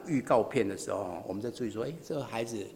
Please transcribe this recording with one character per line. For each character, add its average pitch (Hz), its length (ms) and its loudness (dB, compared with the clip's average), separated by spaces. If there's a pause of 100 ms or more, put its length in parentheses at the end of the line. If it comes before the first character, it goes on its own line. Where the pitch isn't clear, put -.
预 143 160 2
告 120 220 8
片 113 240 4
的 98 100 -2
时 - 140 -4
候， 92 360 -2
我 92 60 -4
们 101 80 -4
在 120 100 -4
注 120 140 -4
意 104 60 -2
说 110 140 -4
，“哎， 147 80 -6 (100)
这 165 120 -4
个 139 80 -2
孩 117 200 -4
子 117 220 -4 (100)